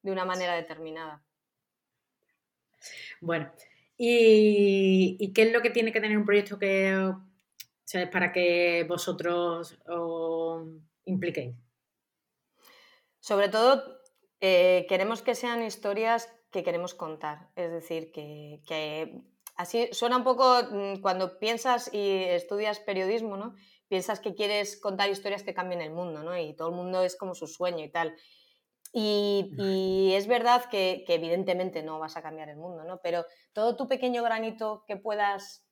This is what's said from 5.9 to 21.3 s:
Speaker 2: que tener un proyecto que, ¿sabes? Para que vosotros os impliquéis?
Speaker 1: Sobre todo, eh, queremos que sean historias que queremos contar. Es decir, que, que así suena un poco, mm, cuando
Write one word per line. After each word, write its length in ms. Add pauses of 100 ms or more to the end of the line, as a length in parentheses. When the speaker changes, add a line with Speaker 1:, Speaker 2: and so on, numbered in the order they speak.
Speaker 2:
que 100
tener 160
un 80
proyecto 340
que, 520 (720)
¿sabes? 260
Para 220
que 560
vosotros 1000
os 800 (380)
impliquéis? 500 (1600)
Speaker 1:
Sobre 300
todo, 500 (400)
eh, 480
queremos 340
que 140
sean 280
historias 680 (200)
que 120
queremos 300
contar. 640
Es 160
decir, 400
que, 560
que 540 (340)
así 360
suena 260
un 60
poco, 380 (100)
mm, 300
cuando 380